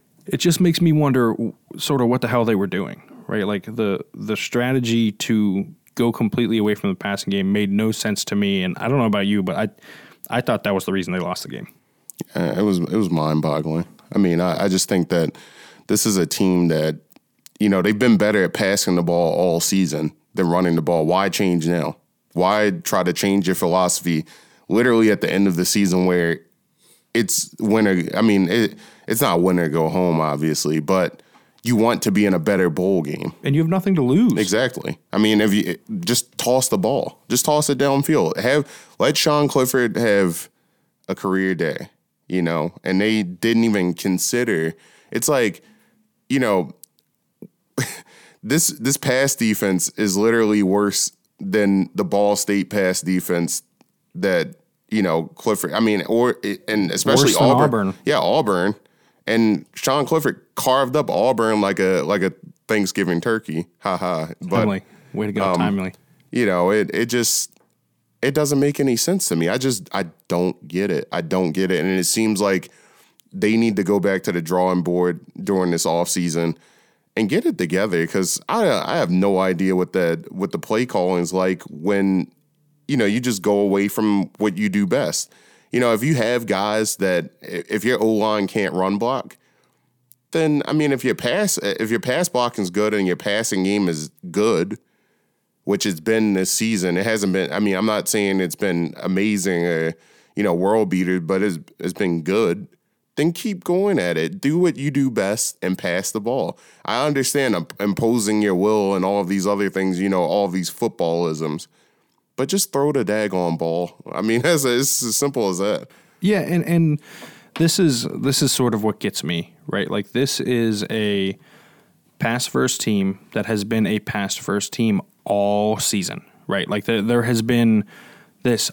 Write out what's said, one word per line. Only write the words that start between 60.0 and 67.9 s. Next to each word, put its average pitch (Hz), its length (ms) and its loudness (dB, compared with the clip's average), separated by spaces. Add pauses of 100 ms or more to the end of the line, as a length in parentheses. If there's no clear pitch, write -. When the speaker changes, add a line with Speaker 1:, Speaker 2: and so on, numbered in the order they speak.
Speaker 2:
Clifford 143 400 -2 (100)
carved 131 420 2
up 131 120 0
Auburn 110 520 2
like 98 180 0
a, 92 220 2
like 90 200 0
a 92 120 0 (340)
Thanksgiving 95 540 0
turkey. 107 460 -4 (120)
Ha 95 160 -2
ha. 85 320 -4 (140)
But, 92 160 -4
Speaker 1:
Timely. 104 260 0 (300)
Way 104 140 -4
to 104 40 -6
go, 98 120 -2
Speaker 2:
um, 90 140 2
Speaker 1:
timely. 92 360 -2 (380)
Speaker 2:
you 120 140 0
know, 90 260 2
it, 104 220 2
it 117 120 0
just, - 520 -2 (640)